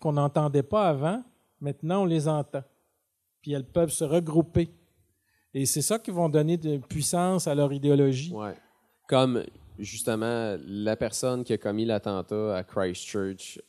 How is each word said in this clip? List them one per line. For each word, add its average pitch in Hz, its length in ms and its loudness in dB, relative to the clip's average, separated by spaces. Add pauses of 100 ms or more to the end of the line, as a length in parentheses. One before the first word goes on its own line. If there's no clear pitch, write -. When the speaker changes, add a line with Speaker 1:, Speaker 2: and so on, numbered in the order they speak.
Speaker 1:
qu'on 156 120 0
n'entendait 143 500 2
pas 208 260 2
avant, 160 340 0 (380)
maintenant 156 420 -2
on - 40 2
les 160 200 0
entend. 147 360 -2 (800)
Puis 147 100 -6
elles 135 140 -4
peuvent 170 240 2
se - 140 -2
regrouper. 160 640 2 (840)
Et 135 140 -2
c'est 147 160 0
ça 214 160 0
qui 220 120 -10
vont 175 200 0
donner 156 260 4
de 156 220 -2
puissance 175 720 0
à 143 60 0
leur 143 180 4
idéologie. 143 600 4
Speaker 2:
Ouais. 104 220 -8 (540)
Comme 127 340 4 (360)
justement 110 840 -4
la 104 320 -2
personne 123 480 -2
qui 120 80 -4
a 107 60 2
commis 107 260 -2
l'attentat 107 720 -2
à 92 60 -2
Christchurch 95 1080 -4